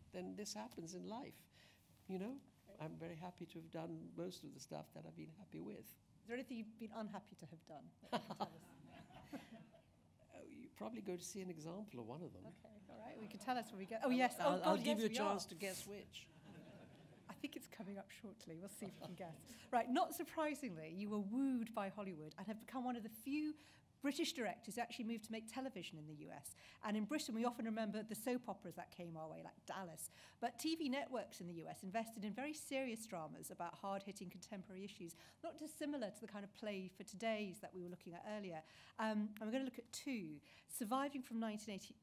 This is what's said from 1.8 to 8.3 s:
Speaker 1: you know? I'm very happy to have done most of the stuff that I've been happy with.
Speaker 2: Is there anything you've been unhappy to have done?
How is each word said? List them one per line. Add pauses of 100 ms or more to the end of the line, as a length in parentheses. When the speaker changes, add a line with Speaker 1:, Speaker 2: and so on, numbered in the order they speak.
Speaker 1:
you
know? (440)
I'm
very
happy
to
have
done (180)
most
of
the
stuff
that
I've
been
happy
with.
Speaker 2:
Is
there
anything
you've
been
unhappy
to
have
done?